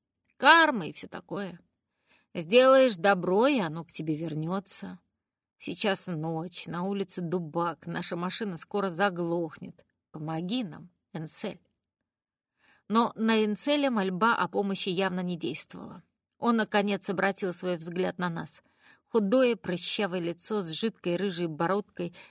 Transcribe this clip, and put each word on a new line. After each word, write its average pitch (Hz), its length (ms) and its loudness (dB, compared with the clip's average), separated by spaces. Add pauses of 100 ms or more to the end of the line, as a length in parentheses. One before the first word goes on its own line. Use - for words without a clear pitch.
(360)
Карма 294 520 6
и 147 40 -8
все - 160 -12
такое. 175 540 -10 (720)
Сделаешь 247 640 6
добро, 196 500 4
и 285 120 2
оно 160 260 -2
к - 80 -14
тебе 156 240 -4
вернется. 170 800 -6 (640)
Сейчас 190 460 -4
ночь, 165 600 -6
на 170 160 -6
улице 196 360 -4
дубак, 170 640 -4
наша 170 300 -6
машина 180 400 -4
скоро 196 340 -4
заглохнет. 170 960 -2 (260)
Помоги 165 520 -4
нам, 170 260 -12 (220)
Энсель. 165 480 -6 (1300)
Но 226 280 2
на 220 280 2
Энселя 277 480 2
мольба 190 440 2
о 180 120 0
помощи 196 400 -2
явно 185 320 0
не 180 180 -4
действовала. 170 640 -8 (360)
Он, 233 180 0
наконец, 202 540 0
обратил 190 440 -2
свой 180 220 -4
взгляд 175 440 -4
на 180 100 -2
нас. 165 340 -10 (460)
Худое, 233 480 4
прыщавое 180 640 -2
лицо 170 420 -4
с 165 80 -6
жидкой 175 480 -2
рыжей 175 300 -2
бородкой 175 680 -2 (160)